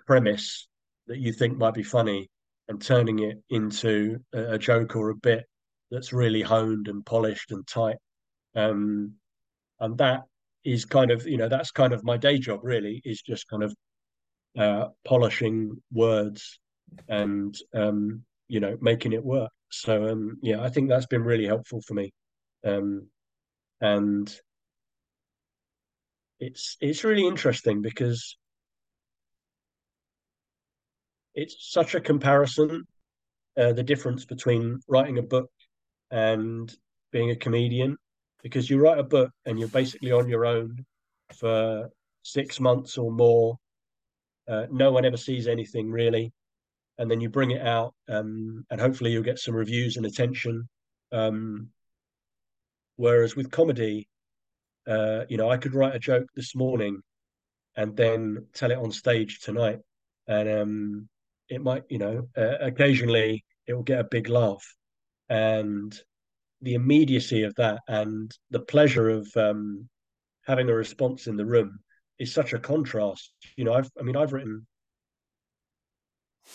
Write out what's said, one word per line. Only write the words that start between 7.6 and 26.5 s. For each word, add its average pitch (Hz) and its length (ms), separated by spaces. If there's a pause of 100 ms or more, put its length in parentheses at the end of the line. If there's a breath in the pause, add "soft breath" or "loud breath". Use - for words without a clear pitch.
tight. 113 300 (580)
Um, 104 600 (640)
and 113 200
that 131 240 (420)
is 120 200
kind 131 260
of, 120 160
you 151 100
know, 113 120
that's 131 220
kind 127 220
of 110 100
my 120 140
day 143 220
job, 113 240
really, 117 420
is 110 180
just - 260
kind 107 140
of, 104 120 (840)
uh, 104 300 (160)
polishing 110 760 (120)
words 110 640 (500)
and, 101 480 (180)
um, 104 500 (240)
you 110 100
know, 104 220
making 117 320
it 113 120
work. 127 260 (200)
So, 107 380
um, 110 340
yeah, 110 200
I 127 80
think 135 180
that's 127 180
been 120 160
really 113 240
helpful 110 400
for 110 80
me. 98 180 (520)
Um, 101 440 (720)
and 104 540 (2000)
it's, - 400